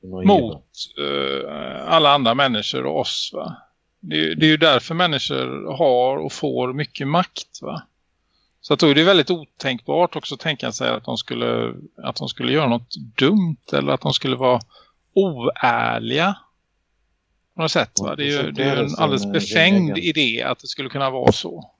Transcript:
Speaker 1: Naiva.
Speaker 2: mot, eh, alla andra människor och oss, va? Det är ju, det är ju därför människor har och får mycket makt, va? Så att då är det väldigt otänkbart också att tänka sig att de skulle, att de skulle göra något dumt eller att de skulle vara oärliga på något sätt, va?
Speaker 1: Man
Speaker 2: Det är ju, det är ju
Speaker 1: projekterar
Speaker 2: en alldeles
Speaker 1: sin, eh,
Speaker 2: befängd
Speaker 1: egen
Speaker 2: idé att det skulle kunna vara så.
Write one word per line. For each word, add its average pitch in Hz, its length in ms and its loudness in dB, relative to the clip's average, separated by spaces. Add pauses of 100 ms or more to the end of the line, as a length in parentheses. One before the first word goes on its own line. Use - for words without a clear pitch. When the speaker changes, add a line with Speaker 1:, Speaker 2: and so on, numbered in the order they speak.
Speaker 1:
Naiva. 92 320 2
Speaker 2:
mot, 113 300 0 (340)
eh, 69 920 -4
alla 156 220 6
andra 123 200 4
människor 131 520 0
och - 140 -2
oss, - 340 -6
va? - 220 -10 (440)
Det 156 160 -8
är 156 40 0
ju, 160 140 0
det 156 120 2
är 156 40 8
ju 156 60 4
därför 151 380 2
människor 139 840 -4
har 131 420 2
och 156 140 -6
får 127 400 -4
mycket 139 360 -6
makt, - 540 -2
va? - 200 -10 (760)
Så - 140 0
att 139 60 -2
då 165 60 6
är 143 80 6
det 156 100 6
väldigt 180 260 6
otänkbart 170 840 -2
också - 180 -8
att - 60 -14
tänka 131 320 -4
sig 127 160 -2
att 117 160 -2
de - 140 -6
skulle, - 560 -2 (280)
att - 140 -8
de 135 120 -8
skulle 123 240 -4
göra 147 160 2
något 120 260 -4
dumt 156 640 0 (160)
eller 143 200 0
att 131 80 -2
de - 120 -2
skulle 127 240 -2
vara 123 240 2 (540)
oärliga 123 1200 0 (1160)
på 170 80 -4
något 160 80 0
sätt, - 300 0
va? - 60 -2
Speaker 1:
Man - 100 -6
Speaker 2:
Det 147 80 -4
är 143 180 0
ju, 151 100 -4
det 139 100 -4
är 131 40 2
ju 143 80 2
Speaker 1:
projekterar 139 100 0
Speaker 2:
en 143 140 -6
alldeles 143 240 0
Speaker 1:
sin, - 80 -6
eh, - 20 -6
Speaker 2:
befängd 170 580 2
Speaker 1:
egen 175 140 -4
Speaker 2:
idé 139 380 0
att 127 160 -4
det - 100 -20
skulle 135 200 -8
kunna 135 220 -2
vara 131 220 4
så. 165 480 -6